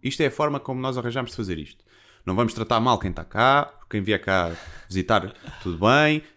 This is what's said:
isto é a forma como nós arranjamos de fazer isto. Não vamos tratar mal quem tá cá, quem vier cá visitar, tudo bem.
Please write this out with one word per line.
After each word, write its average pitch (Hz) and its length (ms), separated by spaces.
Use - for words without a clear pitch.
isto 135 180
é 147 60
a 131 40
forma 147 280
como 127 200
nós 127 200
arranjamos 120 320
de - 60
fazer 92 200
isto. - 260
Não 92 120
vamos 113 180
tratar 113 260
mal 117 200
quem 95 120
tá 82 140
cá, 135 480
quem 104 140
vier 101 180
cá 90 300
visitar, 95 460
tudo 85 160
bem. 151 420